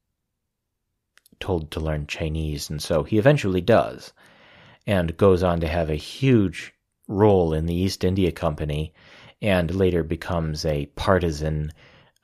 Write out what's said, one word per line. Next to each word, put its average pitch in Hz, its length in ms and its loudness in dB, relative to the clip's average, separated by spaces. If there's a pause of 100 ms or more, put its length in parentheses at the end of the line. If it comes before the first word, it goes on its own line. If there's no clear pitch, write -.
(1400)
told 82 340 -4
to 82 80 -6
learn 78 260 -4
Chinese, 78 640 -6
and 76 120 -8
so 76 220 0
he 107 140 0
eventually 104 420 2
does, 85 520 0 (760)
and 87 300 0
goes 92 260 6
on 87 180 2
to 82 80 -2
have 80 220 -2
a 78 60 -2
huge 107 760 0 (360)
role 95 440 4
in 80 140 -2
the 85 80 -2
East 92 280 -2
India 92 300 2
Company, 78 600 -4 (480)
and 90 320 0
later 90 280 2
becomes 80 600 -6
a 73 220 -2 (100)
partisan, 78 760 0 (540)